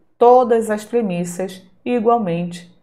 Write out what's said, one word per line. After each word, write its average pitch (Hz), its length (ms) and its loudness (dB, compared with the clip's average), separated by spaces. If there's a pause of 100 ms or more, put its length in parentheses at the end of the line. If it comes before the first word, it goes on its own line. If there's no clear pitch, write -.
(180)
todas 233 520 4
as 214 140 -6
premissas 185 800 -6 (220)
igualmente 208 1000 -2